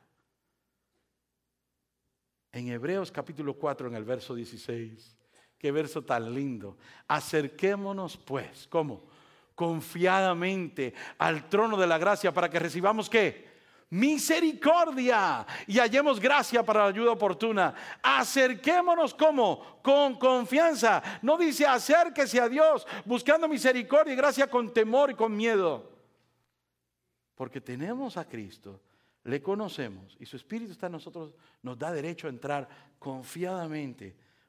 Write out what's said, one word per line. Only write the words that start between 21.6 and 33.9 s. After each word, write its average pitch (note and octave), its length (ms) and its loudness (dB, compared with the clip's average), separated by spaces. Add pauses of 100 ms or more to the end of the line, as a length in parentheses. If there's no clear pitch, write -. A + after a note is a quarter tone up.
"Acérquese C4+ 760 2
a A#3 80 2
Dios D4+ 360 4 (200)
buscando C#4+ 420 2
misericordia B3+ 640 2
y B3+ 40 -4
gracia C4+ 340 2
con A#3+ 200 -2
temor A#3+ 420 2
y - 20 -12
con A3 200 0
miedo". G3 560 0 (1400)
Porque C3 280 -12
tenemos F#3+ 560 -10
a E3 100 -10
Cristo, G2 540 -16 (400)
le C#3 180 -6
conocemos C#3+ 800 -8
y A#2+ 60 -18
su C#3 100 -18
Espíritu A3 360 -12
está F3+ 160 -10
en F3 40 -10
nosotros, D#3 420 -16 (280)
nos B2 160 -12
da D3+ 120 -8
derecho E3 360 -8
a C#3+ 40 -8
entrar C#3 380 -8 (300)
confiadamente D3 1200 -10 (260)